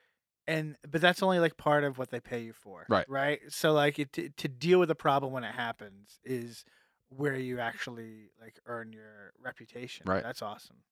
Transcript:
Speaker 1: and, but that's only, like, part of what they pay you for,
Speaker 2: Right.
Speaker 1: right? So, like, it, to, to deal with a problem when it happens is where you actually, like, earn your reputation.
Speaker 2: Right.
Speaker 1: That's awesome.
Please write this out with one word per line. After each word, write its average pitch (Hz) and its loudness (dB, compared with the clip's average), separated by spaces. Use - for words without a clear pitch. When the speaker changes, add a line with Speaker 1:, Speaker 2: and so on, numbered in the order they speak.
Speaker 1:
and, 156 -2
but 151 0
that's 180 4
only, 185 4
like, 165 2
part 147 4
of 139 -2
what 127 -6
they 120 -6
pay 120 -8
you 113 -14
for, 90 -20
Speaker 2:
Right. 104 4
Speaker 1:
right? 139 0
So, 156 2
like, 147 4
it, 143 -4
to, - -6
to - -8
deal 160 4
with 165 4
a 151 0
problem 139 2
when 127 -6
it 110 -8
happens 107 -8
is 117 -8
where 135 -2
you 127 -6
actually, 113 -8
like, 113 -20
earn 117 -10
your 107 -20
reputation. 123 -12
Speaker 2:
Right. 95 0
Speaker 1:
That's 123 -8
awesome. 104 -12